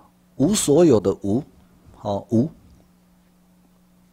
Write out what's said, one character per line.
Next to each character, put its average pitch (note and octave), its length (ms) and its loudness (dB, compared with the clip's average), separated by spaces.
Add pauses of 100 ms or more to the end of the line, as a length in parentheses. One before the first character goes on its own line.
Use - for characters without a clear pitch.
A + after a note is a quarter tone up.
(360)
无 F#3+ 180 0
所 D#3+ 300 2
有 C3 160 4
的 F#2+ 220 -2
无， G#2+ 220 -4 (520)
好， G2+ 360 -8
无。 A#2+ 180 0 (1600)